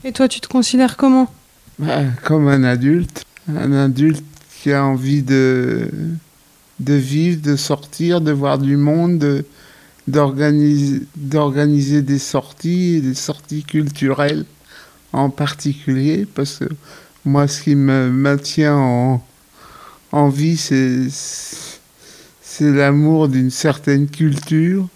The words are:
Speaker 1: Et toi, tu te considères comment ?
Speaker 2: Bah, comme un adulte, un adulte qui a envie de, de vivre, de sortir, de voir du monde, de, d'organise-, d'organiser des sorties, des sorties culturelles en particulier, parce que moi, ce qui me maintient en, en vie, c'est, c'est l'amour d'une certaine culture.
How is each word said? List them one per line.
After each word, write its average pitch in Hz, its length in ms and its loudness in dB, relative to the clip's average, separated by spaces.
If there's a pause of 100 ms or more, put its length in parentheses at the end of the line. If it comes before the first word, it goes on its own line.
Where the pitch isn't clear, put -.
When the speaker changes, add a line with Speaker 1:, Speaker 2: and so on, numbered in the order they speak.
Speaker 1:
Et 254 100 -8
toi, 262 140 2
tu - 120 -4
te - 80 -16
considères 254 500 0
comment ? 262 320 4 (500)
Speaker 2:
Bah, 147 220 -2 (220)
comme 156 240 2
un 139 160 4
adulte, 139 600 0 (240)
un 139 240 -4
adulte 139 520 2 (400)
qui 143 100 0
a 139 100 2
envie 135 380 0
de, 127 680 0 (880)
de 139 160 0
vivre, 151 440 0
de 143 160 0
sortir, 165 640 -4
de 156 120 0
voir 139 260 0
du 139 200 2
monde, 165 420 2
de, 143 260 0 (600)
d'organise-, 147 960 2 (120)
d'organiser 147 840 0
des 139 160 0
sorties, 170 840 -2
des 131 120 -2
sorties 147 500 -8
culturelles 147 840 -2 (680)
en 139 160 0
particulier, 143 1040 -2
parce 143 240 -6
que - 80 -6 (600)
moi, 143 220 2
ce 147 140 -6
qui 147 140 2
me 135 340 2
maintient 143 680 0
en, 127 480 0 (880)
en 143 180 2
vie, 156 280 0
c'est, 131 460 0 (1400)
c'est 147 300 0
l'amour 147 560 4
d'une 127 240 0
certaine 143 560 0
culture. 160 880 0